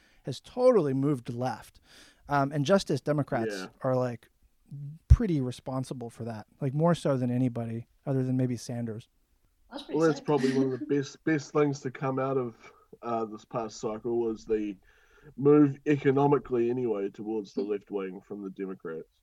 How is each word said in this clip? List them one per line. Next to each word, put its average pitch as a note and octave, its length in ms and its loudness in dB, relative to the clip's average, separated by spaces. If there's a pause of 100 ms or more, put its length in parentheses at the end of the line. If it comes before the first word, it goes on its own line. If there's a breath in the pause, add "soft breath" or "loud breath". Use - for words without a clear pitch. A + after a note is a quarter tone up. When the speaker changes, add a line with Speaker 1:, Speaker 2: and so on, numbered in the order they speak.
(240 soft breath)
Speaker 1:
has C3+ 180 -8
totally A3+ 520 4
moved C3+ 400 0
left. A#2+ 460 -6 (480 soft breath)
Um, C#3+ 240 0
and C#3+ 140 -2
Justice F3+ 340 2
Democrats C3+ 580 -2
Speaker 2:
Yeah. F#2 100 -8 (140)
Speaker 1:
are, C3 140 0
like, B2+ 320 -4 (800)
pretty F3+ 320 6
responsible B2+ 720 -6
for - 160 -14
that, A#2 200 -10 (140)
like, C3+ 140 -2
more D#3+ 220 4
so C#3+ 200 2
than B2 160 0
anybody A#2 560 -2 (180)
other C3+ 180 0
than B2+ 120 0
maybe B2+ 220 0
Sanders. A#2 500 -8 (640)
Speaker 3:
That's - 120 -14
pretty - 160 -4
Speaker 2:
Well, E3 80 6
that's D3 120 2
Speaker 3:
sick. - 60 -16
Speaker 2:
probably C3+ 280 2
one C3+ 200 2
of B2 60 -6
Speaker 3:
<laughs> - 0 -
Speaker 2:
the D3 60 -10
best, C#3+ 380 -4
best D#3 300 -2
things D3 280 2
to C3 100 -8
come C3+ 280 -4
out C3+ 180 -2
of, A#2+ 180 -4 (460 loud breath)
uh, A2+ 240 -4
this G#2+ 200 -12
past - 340 -8
cycle A#2 400 -4
was A2+ 240 -4
the G#2+ 320 -2 (600 soft breath)
move C#3+ 480 6
economically C#3 840 2
anyway A2+ 400 -2
towards G#2+ 440 -6
the - 80 -4
left G2+ 300 -6
wing F#2+ 360 -6
from G2+ 160 -10
the F#2+ 60 -8
Democrats. F#2+ 580 -10 (160)